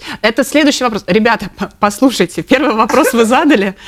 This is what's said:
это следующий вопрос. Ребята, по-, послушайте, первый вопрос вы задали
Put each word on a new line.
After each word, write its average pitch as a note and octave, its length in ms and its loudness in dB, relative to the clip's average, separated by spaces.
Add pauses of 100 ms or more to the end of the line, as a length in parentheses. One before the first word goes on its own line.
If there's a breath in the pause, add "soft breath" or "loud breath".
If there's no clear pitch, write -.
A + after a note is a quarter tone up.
(220 loud breath)
это A#3+ 220 0
следующий C#4+ 400 0
вопрос. A3+ 240 -4
Ребята, A3 500 0
по-, G3+ 120 -6 (100)
послушайте, G#3 640 0
первый C4 320 0
вопрос A#3 380 2
вы A#3 100 2
задали A#3+ 520 2 (120)